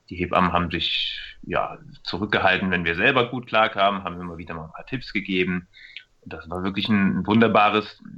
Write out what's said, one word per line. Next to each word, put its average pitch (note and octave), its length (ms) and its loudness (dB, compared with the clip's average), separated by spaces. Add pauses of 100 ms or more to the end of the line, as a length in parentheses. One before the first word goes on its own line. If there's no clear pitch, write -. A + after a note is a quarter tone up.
Die F2+ 80 -12
Hebammen F2+ 360 2
haben E2+ 180 2
sich, - 500 -4 (220)
ja, - 360 -4 (260)
zurückgehalten, F#2+ 680 0
wenn F2+ 140 0
wir E2+ 100 0
selber A#2+ 340 2
gut B2 200 -8
klarkamen, G2+ 560 2
haben F2 160 -8
immer E2+ 180 -10
wieder E2+ 160 -10
mal D#2+ 120 -10
ein D#2+ 60 -18
paar - 140 -18
Tipps - 260 -8
gegeben. F#2 560 0 (540)
Und - 100 -18
das D#2+ 160 -14
war F2+ 140 -6
wirklich G2 260 -4
ein, G2 300 2
ein F2+ 80 -2
wunderbares G#2+ 720 4 (180)